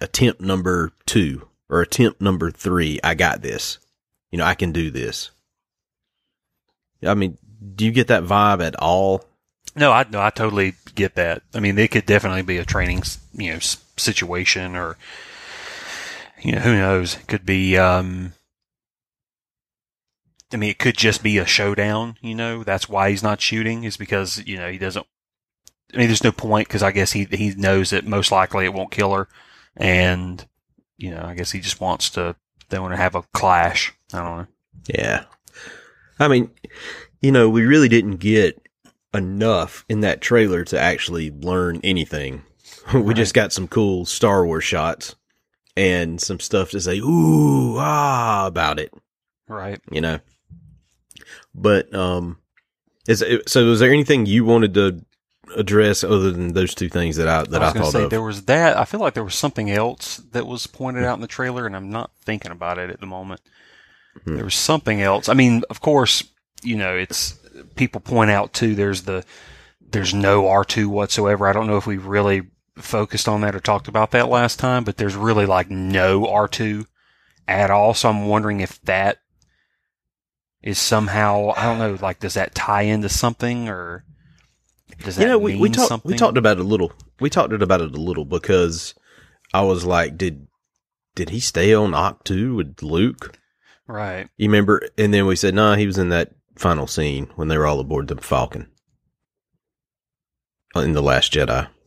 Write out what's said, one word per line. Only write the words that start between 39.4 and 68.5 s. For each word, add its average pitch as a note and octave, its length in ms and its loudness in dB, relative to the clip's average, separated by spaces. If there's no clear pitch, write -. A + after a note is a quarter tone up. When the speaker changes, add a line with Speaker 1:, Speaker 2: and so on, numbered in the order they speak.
Speaker 1:
in G#2+ 120 0
that F2+ 200 0
trailer G2+ 420 2
to E2+ 160 -2
actually E2 520 -2
learn E2+ 520 -2
anything. D2+ 640 -4
<laughs> - 460 -12
We C3 80 6
Speaker 2:
Right. G#2+ 140 2
Speaker 1:
just A2 200 2
got G#2+ 180 2
some F#2 140 -6
cool F#2+ 380 0
Star G2 400 2
Wars D#2+ 180 -2
shots D#2+ 520 -4
and F2 420 0
some F#2 200 -6
stuff G2 320 -2
to G2+ 100 -6
say, F2+ 180 -4
"Ooh, D3 800 2
ah," C3 680 0
about D#2+ 320 -2
it. D2+ 120 -10
Speaker 2:
Right. G2+ 320 -12
Speaker 1:
You C#2+ 100 -4
know? D#2+ 180 -4
But, G2+ 400 2
um, F2+ 440 -2
is A2+ 140 4
it, A2+ 280 0
so A#2+ 220 4
is A2+ 80 4
there B2+ 120 6
anything C#3 340 4
you G#2+ 200 4
wanted A2+ 300 4
to F#2+ 300 2
address G#2 480 2
other F#2+ 280 4
than F2 220 -4
those F#2 220 0
two F2+ 140 -4
things E2+ 280 -2
that E2 100 0
I, D#2+ 160 2
that D#2+ 180 -2
Speaker 2:
I D#2+ 40 2
was D#2 60 2
Speaker 1:
I - 20 -4
Speaker 2:
gonna - 120 0
Speaker 1:
thought D2+ 80 0
Speaker 2:
say, - 120 2
Speaker 1:
of? C#2 40 -4
Speaker 2:
there A2 140 -2
was G2+ 220 -8
that. D#3 320 4
I B2 80 0
feel - 140 -8
like F3 140 0
there A2+ 100 -4
was F#2+ 120 -8
something A2+ 340 -4
else - 480 -2
that A#2 160 -4
was B2 200 -10
pointed B2+ 360 -6
Speaker 1:
Hmm. B2 60 0
Speaker 2:
out A#2+ 60 -2
in - 60 -10
the A2+ 60 -12
trailer, B2+ 400 -6
and F#2+ 80 -8
I'm F#2+ 140 -12
not A2+ 220 -8
thinking G2+ 280 -8
about F2 280 -6
it F2+ 100 -8
at F2+ 100 -14
the G2 80 -16
moment. F#2 340 -14
Speaker 1:
Hmm. D#2 120 -6
Speaker 2:
There G2+ 100 -6
was F#2+ 100 -4
something A2+ 460 -2
else. G2 280 0
I A#2+ 60 4
mean, A#2+ 340 4
of - 120 -12
course, C#3+ 420 2
you A#2 120 -4
know, F#2+ 220 -4
it's, - 400 -6
people B2 260 -4
point A2 300 2
out G2+ 220 0